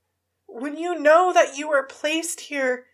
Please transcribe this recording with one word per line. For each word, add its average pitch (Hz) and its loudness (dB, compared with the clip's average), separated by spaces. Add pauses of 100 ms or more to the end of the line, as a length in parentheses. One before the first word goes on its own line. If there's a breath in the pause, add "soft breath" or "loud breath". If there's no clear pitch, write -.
(460)
when 294 -10
you 349 -4
know 330 4
that 320 2
you 302 -8
are 277 2
placed 320 -6
here 254 -4